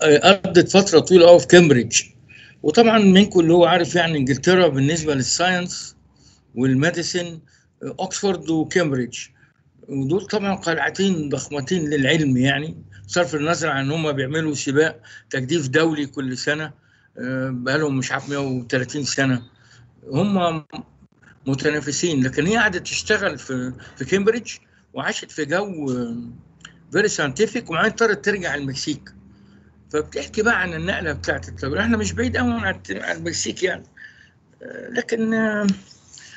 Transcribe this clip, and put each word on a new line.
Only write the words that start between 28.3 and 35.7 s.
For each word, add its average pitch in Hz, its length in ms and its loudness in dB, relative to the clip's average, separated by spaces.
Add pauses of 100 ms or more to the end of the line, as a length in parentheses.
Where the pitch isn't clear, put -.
المكسيك. 143 580 -8 (760)
فبتحكي - 520 -6
بقى 208 200 0
عن 180 120 -6
النقلة 160 400 -6
بتاعت 139 360 -8
التجربة. 147 320 -6
احنا 226 160 0
مش 196 160 -4
بعيد 233 240 -4
قوي 247 160 -2
عن 202 220 -4
الت-، - 160 -16
عن 175 260 -8
المكسيك 165 460 -6
يعني. 175 200 -4 (800)
آه، - 260 -16
لكن، 226 440 -4
آه، 214 340 0 (680)